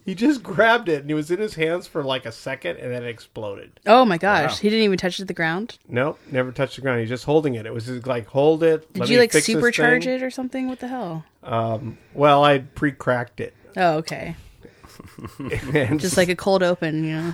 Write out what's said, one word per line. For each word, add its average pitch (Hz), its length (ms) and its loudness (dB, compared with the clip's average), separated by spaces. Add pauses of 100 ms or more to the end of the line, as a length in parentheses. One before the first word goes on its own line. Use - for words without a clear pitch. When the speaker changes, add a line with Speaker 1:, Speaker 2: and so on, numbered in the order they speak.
Speaker 1:
He 190 120 -8
just 247 260 2
grabbed 214 460 2
it, 147 140 0
and 143 80 -10
it 151 40 0
was 151 160 -4
in 180 80 0
his 208 160 -6
hands 160 320 -2
for, 160 160 -8
like, 131 240 -4
a 113 60 -10
second, 160 460 -8
and 127 140 -8
then 123 120 -8
it 120 40 -8
exploded. 107 800 -12
Speaker 2:
Oh, 240 180 8
my 185 140 2
gosh. 170 340 2
Speaker 3:
Wow. 95 40 -6
Speaker 2:
He 208 140 2
didn't 220 140 2
even 196 140 2
touch 180 160 -4
it - 40 -10
to 196 60 -10
the 185 100 -8
ground? 175 440 -4 (100)
Speaker 1:
Nope, 131 300 -2 (120)
never 127 200 -2
touched 131 260 -4
the 123 60 -14
ground. 127 180 0
He's 113 80 -4
just 123 160 -6
holding 147 300 2
it. 110 100 -8
It 113 80 -10
was 117 140 -8
just 123 200 -8
like, 120 200 -4
"Hold 151 380 4
it. 160 280 2
Speaker 2:
Did 185 80 -6
Speaker 1:
Let - 80 0
Speaker 2:
you, 240 80 6
Speaker 1:
me 247 40 8
Speaker 2:
like, 233 120 4
Speaker 1:
fix 151 140 4
this 220 100 0
Speaker 2:
supercharge 240 480 4
Speaker 1:
thing." 254 100 -2
Speaker 2:
it 254 100 -4
or 254 60 -4
something? 254 380 -6
What 254 120 -8
the 247 80 -10
hell? 180 360 -8 (200)
Speaker 1:
Um, 113 540 -4 (140)
well, 143 300 4
I 147 160 6
pre-cracked 127 840 -4
it. - 140 -10 (220)
Speaker 2:
Oh, 170 220 2
okay. 160 420 -8
Speaker 1:
<laughs> - 40 -20 (1300)
And 147 260 2
Speaker 2:
Just 170 160 -2
like 180 120 4
a 180 80 -2
cold 190 260 2
open, 160 420 0
you 156 120 -2
know? 165 180 -4